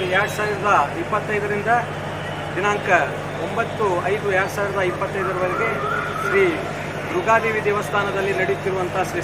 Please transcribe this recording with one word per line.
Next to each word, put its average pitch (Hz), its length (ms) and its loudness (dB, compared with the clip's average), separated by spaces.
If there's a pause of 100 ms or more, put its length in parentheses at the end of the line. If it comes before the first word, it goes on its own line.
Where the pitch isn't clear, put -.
(160)
ಎರಡು 202 200 2
ಸಾವಿರದ 208 340 0 (280)
ಇಪ್ಪತ್ತೈದರಿಂದ 208 720 0 (840)
ದಿನಾಂಕ 202 320 0 (560)
ಒಂಬತ್ತು 208 420 -2 (260)
ಐದು 208 200 -2
ಎರಡು 190 240 2
ಸಾವಿರದ 202 240 -2 (100)
ಇಪ್ಪತ್ತೈದರವರೆಗೆ 185 800 -2 (540)
ಶ್ರೀ 190 200 4 (680)
ದುರ್ಗಾದೇವಿ 220 500 2
ದೇವಸ್ಥಾನದಲ್ಲಿ 196 760 0
ನಡೆಯುತ್ತಿರುವಂಥ 185 560 0 (140)
ಶ್ರೀ 175 140 -2